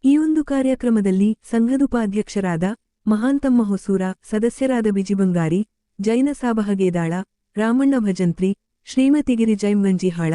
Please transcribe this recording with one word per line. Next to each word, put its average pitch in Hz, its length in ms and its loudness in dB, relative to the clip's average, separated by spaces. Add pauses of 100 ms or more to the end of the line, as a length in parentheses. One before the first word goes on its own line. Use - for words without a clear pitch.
ಈ 277 140 4
ಒಂದು 311 260 0
ಕಾರ್ಯಕ್ರಮದಲ್ಲಿ 226 840 2 (140)
ಸಂಘದುಪಾಧ್ಯಕ್ಷರಾದ 220 1200 -2 (440)
ಮಹಾಂತಮ್ಮ 247 560 2
ಹೊಸೂರ, 196 380 -2 (220)
ಸದಸ್ಯರಾದ 233 680 -2
ಬಿಜಿ 196 220 -2
ಬಂಗಾರಿ, 180 480 0 (380)
ಜೈನ 233 320 0
ಸಾಬಹಗೇದಾಳ, 196 800 -2 (420)
ರಾಮಣ್ಣ 254 440 2
ಭಜಂತ್ರಿ, 185 580 0 (300)
ಶ್ರೀಮತಿ 269 480 2
ಗಿರಿ 220 200 2
ಜೈಮಂಜಿಹಾಳ 185 800 0